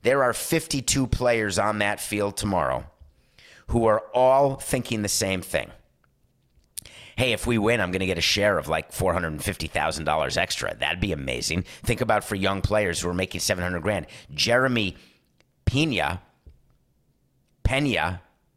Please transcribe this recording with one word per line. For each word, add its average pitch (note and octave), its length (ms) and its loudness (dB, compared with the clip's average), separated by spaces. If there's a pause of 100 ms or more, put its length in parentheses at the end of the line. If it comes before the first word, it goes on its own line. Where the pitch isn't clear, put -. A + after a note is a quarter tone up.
there C3+ 220 4
are A#2+ 100 2
fifty-two C#3 720 0
players A2+ 500 2
on G#2+ 220 2
that G2+ 220 0
field G#2 340 -2
tomorrow D2 500 0 (800)
who A#2 180 2
are A2 160 4 (120)
all C3 440 4
thinking A#2+ 440 -4
the G#2 60 -2
same F#2+ 340 0
thing. A#1+ 300 -4 (1400)
"Hey, B2+ 180 2
if - 120 -4
we A#2+ 120 2
win, A2 220 4
I'm F2+ 120 0
gonna F#2 140 0
get F2+ 120 0
a E2+ 40 -2
share G2+ 360 2
of, D2+ 100 -4
like, D#2+ 240 -2
four F#2 220 0
hundred E2+ 200 -2
and D2+ 100 -8
fifty F2+ 240 -4
thousand D#2 380 -2
dollars D2+ 320 0
extra. F2 380 -2
That'd D#2+ 240 -4
be F#2+ 140 0
amazing." C2+ 500 -4 (200)
Think A#2+ 180 0
about A2 220 2
for - 120 -4
young F#2+ 260 0
players G2+ 380 0
who F2 100 -2
are F2 40 -2
making F2+ 280 -2
seven F#2 220 0
hundred F2 200 -2
grand. F#2+ 240 -2 (260)
Jeremy A#2 640 0 (680)
Pena, G2+ 560 0 (1400)
Pena, F#2 580 -2 (360)